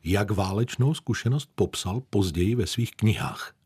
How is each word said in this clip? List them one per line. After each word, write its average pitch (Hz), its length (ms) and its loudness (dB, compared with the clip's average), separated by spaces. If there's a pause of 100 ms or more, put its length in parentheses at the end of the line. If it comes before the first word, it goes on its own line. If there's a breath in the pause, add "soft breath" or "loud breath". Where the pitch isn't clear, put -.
jak 98 260 2
válečnou 107 640 0
zkušenost - 600 -2
popsal 98 560 -2
později 95 440 2
ve 117 120 0
svých - 300 -4
knihách. - 580 0 (120)